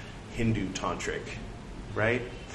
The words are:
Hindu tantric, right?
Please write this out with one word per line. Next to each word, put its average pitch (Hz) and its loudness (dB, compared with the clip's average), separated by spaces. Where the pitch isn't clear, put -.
Hindu 107 4
tantric, 85 0
right? 113 6